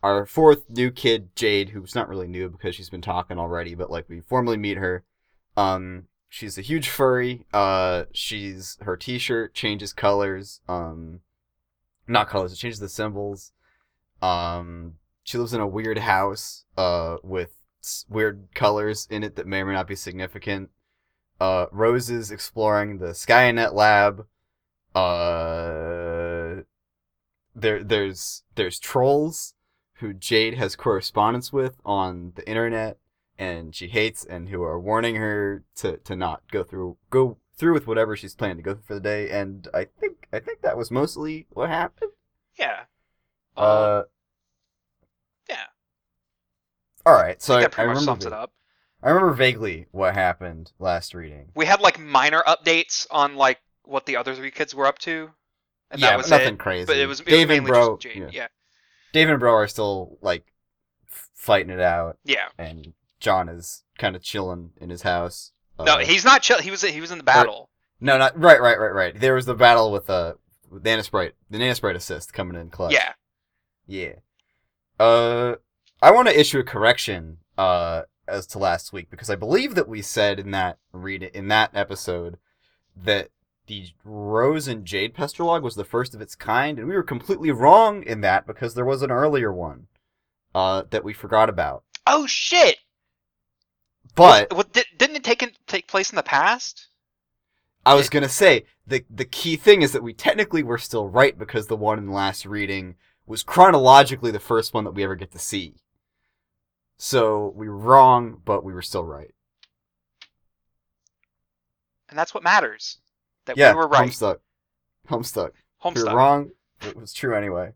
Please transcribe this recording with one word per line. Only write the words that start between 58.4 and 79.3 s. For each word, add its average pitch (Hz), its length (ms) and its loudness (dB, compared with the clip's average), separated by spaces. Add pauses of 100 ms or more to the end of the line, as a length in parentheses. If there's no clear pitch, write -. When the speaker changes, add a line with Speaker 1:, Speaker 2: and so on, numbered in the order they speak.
Speaker 1:
Dave 160 160 4
and 143 100 2
Bro 117 140 4
are 107 140 4
still, 98 540 -4
like, 90 240 -4 (680)
f-, - 220 -20
fighting 95 380 0
it 90 100 -4
out. 85 420 0
Speaker 2:
Yeah. 123 260 -4 (100)
Speaker 1:
And 82 340 -16 (260)
John 92 300 0
is 85 340 -16 (140)
kinda 95 220 -6
chilling 90 600 -10
in 87 120 -16
his 87 100 -14
house. 87 500 -6 (280)
Speaker 2:
No, 156 160 4
Speaker 1:
Uh, - 40 -2
Speaker 2:
he's 180 240 0
not 262 200 6
chill. 247 160 4
He 160 120 -8
was, 196 120 -8
he 156 180 -4
was 170 100 -12
in 175 60 -12
the 151 60 -16
Speaker 1:
or - 20 -2
Speaker 2:
battle. 131 440 2 (300)
Speaker 1:
No, 131 200 2
not, 135 200 2
right, 156 220 10
right, 117 180 6
right, 104 140 0
right. 95 260 -2
There 131 140 4
was 127 140 -2
the 123 80 -4
battle 117 360 6
with, 101 180 -4
uh, 87 260 -2 (360)
the 95 80 -20
Nanosprite, 107 520 -2 (180)
the 104 80 -12
Nanosprite 117 380 -2
assist 85 380 -12
coming 87 280 -8
in 85 80 -16
clutch. 85 240 -6
Speaker 2:
Yeah. - 200 -2 (720)
Speaker 1:
Yeah. 92 260 -12 (840)
Uh, 117 560 4 (460)
I 151 100 10
wanna 240 200 6
issue 143 280 4
a 123 40 -2
correction, 98 760 -2 (180)
uh, 87 460 0 (240)
as 92 200 -8
to - 120 -14
last 90 340 -2
week, 90 180 -14
because - 180 -16
I 101 60 -2